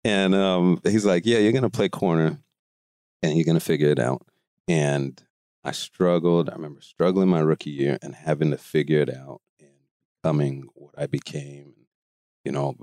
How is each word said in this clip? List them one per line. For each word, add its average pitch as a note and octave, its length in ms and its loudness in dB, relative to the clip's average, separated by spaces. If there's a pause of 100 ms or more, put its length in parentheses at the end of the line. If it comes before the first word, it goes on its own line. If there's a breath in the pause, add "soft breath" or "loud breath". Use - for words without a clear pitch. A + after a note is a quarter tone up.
And, G2 320 2
um, F2+ 480 2
he's G#2 220 2
like, F2+ 200 2
"Yeah, A#2 140 2
you're G#2+ 120 4
gonna B2 180 0
play G#2 200 -2
corner, D#2+ 480 0 (840)
and - 120 0
you're E2 100 2
gonna E2 140 2
figure D2 300 0
it D2 100 0
out." B1+ 220 -4 (460)
And C#2+ 540 -2 (420)
I D2 80 -10
struggled. E2+ 800 0
I - 40 -10
remember D2 280 -16
struggling F#2 480 0
my F2 100 2
rookie D#2 320 0
year C#2 300 -2
and C#2+ 140 -14
having D2+ 360 -2
to C2+ 60 -4
figure D2+ 440 -2
it C2 120 -2
out C2 280 -18 (180)
and - 100 -20 (520)
becoming C#2 540 -2
what C#2+ 220 -20
I D2 100 -6
became, C#2+ 680 -12 (720)
you C#2 80 -6
know, C#2 300 -4